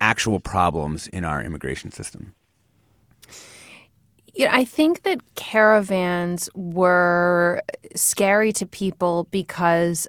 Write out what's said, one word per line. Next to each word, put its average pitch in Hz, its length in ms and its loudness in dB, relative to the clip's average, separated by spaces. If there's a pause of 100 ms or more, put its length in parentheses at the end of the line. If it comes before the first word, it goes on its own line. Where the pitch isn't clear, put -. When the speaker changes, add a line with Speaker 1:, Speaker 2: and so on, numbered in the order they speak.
Speaker 1:
actual 110 380 2
problems 80 680 -2
in 92 180 -8
our 76 180 -4
immigration 69 480 -8
system? - 420 -16 (2000)
Speaker 2:
Yeah, - 220 2
I 254 100 2
think 311 360 0
that 370 180 -2 (140)
caravans 185 1200 0
were 175 1080 2 (320)
scary 208 580 2
to 196 140 -6
people 175 640 -2
because 170 760 0